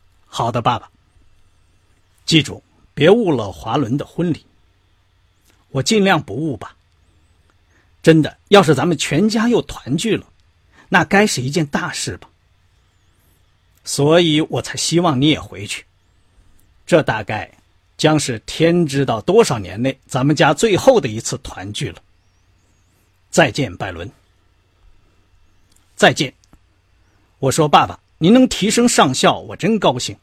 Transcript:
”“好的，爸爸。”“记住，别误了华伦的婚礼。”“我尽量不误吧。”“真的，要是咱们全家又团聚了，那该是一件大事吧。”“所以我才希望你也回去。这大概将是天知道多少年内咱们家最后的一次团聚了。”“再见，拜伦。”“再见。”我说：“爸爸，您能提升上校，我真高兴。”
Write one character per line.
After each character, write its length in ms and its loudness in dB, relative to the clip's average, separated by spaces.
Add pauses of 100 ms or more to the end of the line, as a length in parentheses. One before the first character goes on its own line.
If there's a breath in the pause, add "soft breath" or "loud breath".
(280)
”“好 240 -4
的， 100 -4
爸 160 0
爸。 140 -18 (1300)
”“记 180 2
住， 180 -12 (320)
别 160 4
误 220 4
了 200 -4
华 260 -6
伦 200 -2
的 80 -8
婚 280 -6
礼。 120 -10 (1300)
”“我 100 -2
尽 220 0
量 180 2
不 140 -14
误 220 -6
吧。 180 -18 (1300)
”“真 180 6
的， 160 -6 (120)
要 120 8
是 140 4
咱 100 0
们 120 0
全 320 0
家 180 0
又 140 2
团 340 -8
聚 220 -2
了， 100 -14 (600 soft breath)
那 160 2
该 200 2
是 160 -4
一 80 -6
件 180 -2
大 260 -6
事 240 -10
吧。 120 -20 (1600)
”“所 340 2
以 220 2
我 200 -4
才 140 -14
希 240 -2
望 220 0
你 80 4
也 100 0
回 260 -14
去。 200 -12 (1000)
这 160 2
大 220 -6
概 260 -8 (480)
将 220 2
是 200 -6
天 460 0
知 200 -2
道 160 -4
多 220 4
少 140 -2
年 240 -10
内 160 -4 (100)
咱 180 -2
们 100 2
家 180 2
最 220 0
后 240 4
的 80 -2
一 140 -8
次 160 -8
团 340 -14
聚 180 -10
了。 120 -18 (1300)
”“再 220 2
见， 260 -6
拜 140 -8
伦。 200 -12 (1800)
”“再 180 4
见。” 200 -6 (1040)
我 120 0
说 180 2
：“爸 180 4
爸， 120 -14 (180)
您 160 4
能 160 6
提 200 -2
升 200 2
上 240 2
校， 240 0
我 180 -12
真 240 -2
高 180 0
兴。” 260 -10